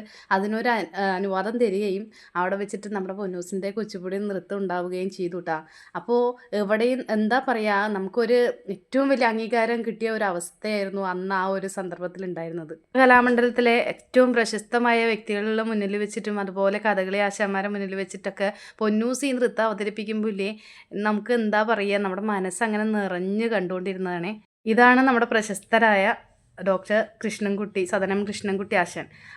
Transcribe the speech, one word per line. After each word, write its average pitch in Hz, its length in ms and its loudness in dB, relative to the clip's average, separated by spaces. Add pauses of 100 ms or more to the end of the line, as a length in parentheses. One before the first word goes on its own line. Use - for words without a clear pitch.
(320)
അതിനൊരു 208 400 2
അ-, 214 140 0 (260)
അനുവാദം 190 460 -2
തരികയും 202 480 0 (300)
അവിടെ 185 220 0
വെച്ചിട്ട് 202 320 -8
നമ്മുടെ 190 280 -6
പൊന്നൂസിൻ്റെ 190 560 -6
കുച്ചിപ്പുടി 202 460 -6
നൃത്തം 202 380 -4
ഉണ്ടാവുകയും 180 540 -4
ചെയ്തു 180 280 -6
ട്ടാ. 165 180 -4 (380)
അപ്പോൾ 240 260 0 (320)
എവിടെയും 214 560 2
എന്താ 214 320 2
പറയുക, 214 500 0
നമുക്കൊരു 208 480 2 (300)
ഏറ്റവും 254 400 0
വലിയ 254 180 4
അംഗീകാരം 226 540 0
കിട്ടിയ 226 300 -4
ഒരു 220 140 0
അവസ്ഥയായിരുന്നു 196 800 -4
അന്ന് 185 300 -4
ആ 190 140 0
ഒരു 196 200 -2
സന്ദർഭത്തിൽ 180 540 -8
ഉണ്ടായിരുന്നത്. 165 500 -8 (200)
കലാമണ്ഡലത്തിലെ 247 640 6 (300)
ഏറ്റവും - 460 2
പ്രശസ്തമായ 233 760 2
വ്യക്തികളുടെ 214 580 -2
മുന്നിൽ 208 340 -2
വെച്ചിട്ടും 208 420 -4
അതുപോലെ 196 400 0
കഥകളി 196 400 0
ആശാന്മാരെ 196 500 0
മുന്നിൽ 196 260 -6
വെച്ചിട്ടൊക്കെ 190 520 -6 (300)
പൊന്നൂസ് 226 480 0
ഈ 277 60 0
നൃത്തം 240 340 0
അവതരിപ്പിക്കുമ്പോൾ 214 680 -4
ഇല്ലേ, 196 180 -4 (480)
നമുക്ക് 208 360 0
എന്താ 214 300 2
പറയുക, 202 380 0
നമ്മുടെ 196 240 -2
മനസ്സങ്ങനെ 208 640 -2
നിറഞ്ഞ് 202 600 -2
കണ്ടുകൊണ്ടിരുന്നതാണേ. 185 840 -4 (320)
ഇതാണ് 247 360 6
നമ്മുടെ 240 280 4
പ്രശസ്തരായ 214 760 2 (540)
ഡോക്ടർ 190 420 0 (180)
കൃഷ്ണൻകുട്ടി, 202 680 -4
സദനം 196 380 0
കൃഷ്ണൻകുട്ടി 202 520 -4
ആശാൻ. 175 320 -2 (280)